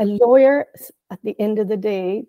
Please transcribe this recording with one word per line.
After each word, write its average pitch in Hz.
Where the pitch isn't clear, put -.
a 214
lawyer, 254
s-, -
at 185
the 208
end 214
of 208
the 214
day, 196